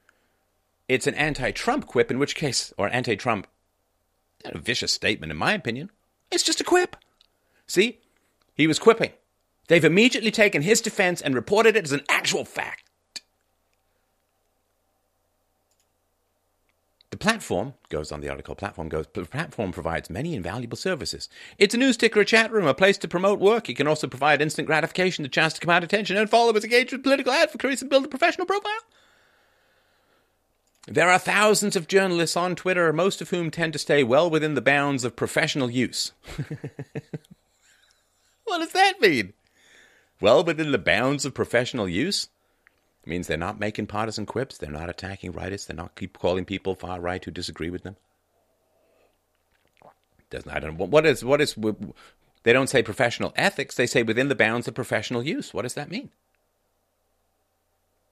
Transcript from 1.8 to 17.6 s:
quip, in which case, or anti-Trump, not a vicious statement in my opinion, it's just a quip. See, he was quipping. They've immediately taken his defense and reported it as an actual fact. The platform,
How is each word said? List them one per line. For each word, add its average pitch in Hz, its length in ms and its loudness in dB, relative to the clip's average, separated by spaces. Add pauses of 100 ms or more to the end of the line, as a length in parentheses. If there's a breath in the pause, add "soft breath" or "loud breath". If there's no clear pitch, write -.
quip, - 240 2
in 120 80 -2
which 139 160 -2
case, - 420 -4
or 101 120 0
anti-Trump, 113 580 -2 (1000)
not - 120 -10
a - 20 -8
vicious - 340 -4
statement 110 380 -2
in 76 60 -8
my 120 160 0
opinion, 151 380 -6 (420)
it's 349 100 0
just - 180 -2
a 294 40 -4
quip. 359 320 0 (720)
See, 226 320 0 (540)
he 147 120 2
was 156 140 2
quipping. 226 320 4 (560)
They've 160 160 6
immediately 214 480 4
taken 196 300 2
his 214 180 4
defense 180 400 0
and 139 140 -2
reported 208 420 4
it 202 80 -2
as 139 80 -4
an 139 160 -2
actual - 360 0
fact. - 380 -10 (4000)
The - 60 -12
platform, 135 580 -2 (140)